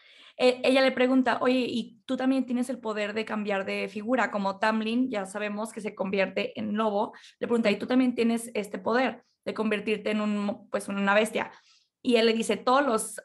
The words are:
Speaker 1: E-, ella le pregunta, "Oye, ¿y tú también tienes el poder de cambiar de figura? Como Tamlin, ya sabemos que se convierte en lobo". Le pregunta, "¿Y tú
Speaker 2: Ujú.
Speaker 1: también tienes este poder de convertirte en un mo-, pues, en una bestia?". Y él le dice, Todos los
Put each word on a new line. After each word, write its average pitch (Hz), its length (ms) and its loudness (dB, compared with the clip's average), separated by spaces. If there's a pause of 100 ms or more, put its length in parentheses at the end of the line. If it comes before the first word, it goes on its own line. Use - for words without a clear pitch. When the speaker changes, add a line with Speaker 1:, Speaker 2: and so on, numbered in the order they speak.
(380)
Speaker 1:
E-, 254 260 4
ella 262 180 4
le 262 100 4
pregunta, 254 500 2
"Oye, 254 260 2
¿y - 380 -6
tú 262 120 -4
también 262 280 2
tienes 247 240 -2
el 247 100 -6
poder 208 340 -4
de 214 120 -4
cambiar 208 400 -2
de 202 240 -4
figura? 214 420 -2
Como 196 280 -2
Tamlin, 220 500 0
ya 202 160 -4
sabemos 208 480 -6
que 220 80 -12
se 202 140 -8
convierte 190 640 -2
en 214 180 -4
lobo". 220 360 0 (260)
Le 208 80 -4
pregunta, 220 240 2
"¿Y 202 60 0
tú 220 100 -6
Speaker 2:
Ujú. - 0 -
Speaker 1:
también 254 280 2
tienes 233 380 0
este 202 260 -6
poder 240 460 0 (200)
de 202 80 -6
convertirte 214 580 -2
en 214 100 0
un 208 160 0
mo-, 202 340 -4
pues, 202 180 -4
en 202 80 -4
una 196 160 4
bestia?". 214 380 2 (500)
Y - 140 2
él 226 120 6
le 226 60 4
dice, 220 240 0
Todos 262 280 2
los 220 400 -2